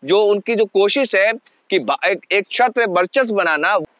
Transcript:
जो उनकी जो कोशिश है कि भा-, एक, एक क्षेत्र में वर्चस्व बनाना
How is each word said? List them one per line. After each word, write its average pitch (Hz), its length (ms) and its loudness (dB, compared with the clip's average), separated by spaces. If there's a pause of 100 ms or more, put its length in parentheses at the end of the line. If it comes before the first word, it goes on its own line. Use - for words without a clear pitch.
जो 190 180 2
उनकी 208 320 0
जो 214 100 2
कोशिश 202 500 0
है 202 180 2 (360)
कि 190 100 0
भा-, 139 260 -4
एक, 185 160 -2 (100)
एक 196 160 0
क्षेत्र 240 320 0
में 208 160 0
वर्चस्व 220 380 0
बनाना 175 440 0 (220)